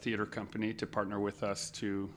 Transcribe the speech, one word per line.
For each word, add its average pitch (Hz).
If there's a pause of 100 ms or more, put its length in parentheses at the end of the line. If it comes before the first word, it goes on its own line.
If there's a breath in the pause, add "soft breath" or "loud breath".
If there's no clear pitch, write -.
theater 107
company 107
to 110
partner 104
with 101
us 101
to 98